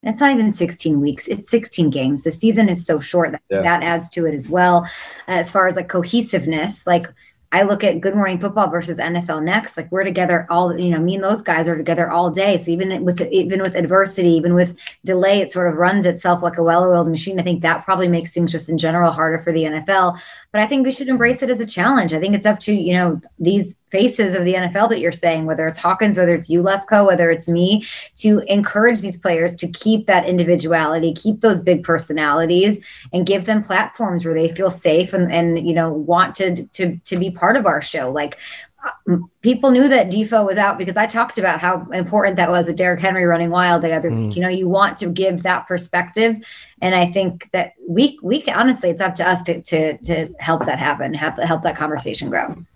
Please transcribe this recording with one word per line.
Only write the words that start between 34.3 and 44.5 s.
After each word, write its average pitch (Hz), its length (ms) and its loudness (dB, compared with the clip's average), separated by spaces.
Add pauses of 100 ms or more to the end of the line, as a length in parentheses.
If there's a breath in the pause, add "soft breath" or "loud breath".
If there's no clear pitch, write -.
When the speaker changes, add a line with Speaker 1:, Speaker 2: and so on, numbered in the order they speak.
Speaker 1:
they 165 200 0
feel 185 160 0
safe 180 440 0
and, 175 180 0
and, 165 340 0
you 170 80 0
know, 165 200 0
want 170 420 0
to, 175 320 -4
to, 175 380 -4
to 190 100 -8
be 180 160 -2
part 185 240 0
of 247 100 0
our 151 160 0
show. 135 300 -6
Like, 147 260 -6 (460 loud breath)
uh, 277 60 -8 (180)
m-, 175 220 -2 (120)
people 254 300 4
knew 254 160 6
that 240 220 4
Defoe 214 340 0
was 190 140 0
out 202 200 2
because 185 200 -4
I 214 80 2
talked 233 320 -2
about 175 240 0
how 180 300 -2
important 185 460 0
that 175 120 2
was 175 180 2
with 170 80 -4
Derrick 180 240 0
Henry 185 260 0
running 170 260 2
wild 175 320 4
the 165 100 0
other 160 180 -2
Speaker 3:
Mm. 113 180 -2
Speaker 1:
week. 104 60 -6
You 175 60 -2
know, 180 80 0
you 185 180 -2